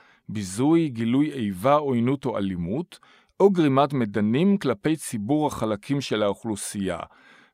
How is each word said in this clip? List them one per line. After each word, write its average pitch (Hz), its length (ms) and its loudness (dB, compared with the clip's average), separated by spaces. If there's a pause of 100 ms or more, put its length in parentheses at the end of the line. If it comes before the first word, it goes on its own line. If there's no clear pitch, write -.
(320)
ביזוי, 123 560 2
גילוי 127 440 0
איבה, 110 420 0
עוינות 135 500 0
או 110 140 -2
אלימות, 98 600 -4 (420)
או 202 100 6
גרימת 147 420 2
מדנים 120 680 0
כלפי 147 380 -2
ציבור 139 500 -2
החלקים 117 540 -4
של 110 220 -2
האוכלוסייה, 98 760 -4 (560)